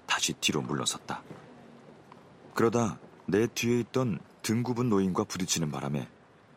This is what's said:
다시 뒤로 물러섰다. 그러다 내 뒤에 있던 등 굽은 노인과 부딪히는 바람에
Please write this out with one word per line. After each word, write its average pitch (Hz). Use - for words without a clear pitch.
다시 -
뒤로 -
물러섰다. -
그러다 113
내 107
뒤에 120
있던 120
등 113
굽은 123
노인과 98
부딪히는 85
바람에 69